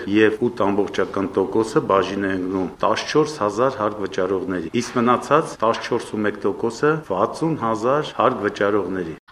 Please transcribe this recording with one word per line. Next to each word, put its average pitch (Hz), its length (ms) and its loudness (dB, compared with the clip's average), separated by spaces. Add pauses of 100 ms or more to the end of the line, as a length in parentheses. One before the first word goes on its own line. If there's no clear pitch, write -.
և 107 320 4
ութ 117 240 0
ամբողջական 98 640 0
տոկոսը 110 560 2
բաժին 98 400 2
է 95 80 -2
ընկնում 92 420 -2
տասնչորս 147 600 0
հազար 107 420 0
հարկ 104 240 -2
վճարողների, 92 720 -2
իսկ 120 240 -2
մնացած 139 580 2
տասնչորս 113 540 -2
ու 107 160 -4
մեկ 104 160 -4
տոկոսը 117 640 0
վաթսուն 117 560 0
հազար 120 560 0
հարկ 113 300 2
վճարողների։ 92 720 0 (160)